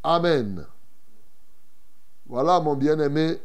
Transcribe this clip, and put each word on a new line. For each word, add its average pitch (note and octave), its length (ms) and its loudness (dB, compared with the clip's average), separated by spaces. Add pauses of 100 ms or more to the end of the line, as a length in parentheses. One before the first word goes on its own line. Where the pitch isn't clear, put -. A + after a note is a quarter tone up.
Amen. C#3+ 640 2 (1600)
Voilà, D#3 340 4
mon D3 160 2
bien-aimé D3+ 680 2